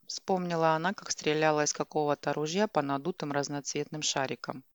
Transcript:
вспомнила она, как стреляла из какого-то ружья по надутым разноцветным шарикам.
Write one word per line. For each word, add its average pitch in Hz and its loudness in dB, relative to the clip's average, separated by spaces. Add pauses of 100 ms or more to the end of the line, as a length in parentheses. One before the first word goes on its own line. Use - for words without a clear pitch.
вспомнила 175 2
она, 165 2
как - -12
стреляла 151 2
из 147 0
какого-то 147 0
ружья 156 0
по 151 2
надутым 143 -2
разноцветным 143 -4
шарикам. 135 -2 (100)